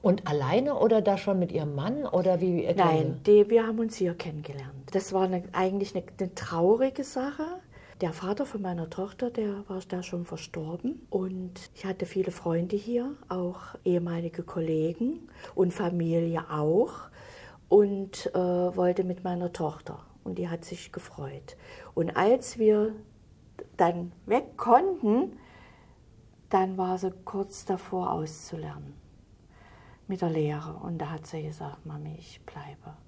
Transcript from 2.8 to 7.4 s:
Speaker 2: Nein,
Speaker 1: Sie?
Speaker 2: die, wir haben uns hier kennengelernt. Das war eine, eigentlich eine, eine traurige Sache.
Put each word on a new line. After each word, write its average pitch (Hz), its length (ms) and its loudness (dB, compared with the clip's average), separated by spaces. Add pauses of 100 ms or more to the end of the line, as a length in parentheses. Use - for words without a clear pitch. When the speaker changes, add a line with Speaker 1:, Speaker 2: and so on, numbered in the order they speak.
Speaker 2:
Nein, 160 360 2
Speaker 1:
Sie? 208 200 10
Speaker 2:
die, 214 60 0
wir 226 160 6
haben 220 120 -2
uns 226 180 -2
hier 175 180 0
kennengelernt. 147 800 -10
Das 190 200 0
war 190 120 4
eine, 185 280 0
eigentlich 190 440 0
eine, 175 80 -4 (140)
eine 185 160 -4
traurige 226 720 2
Sache. 285 400 -4 (580)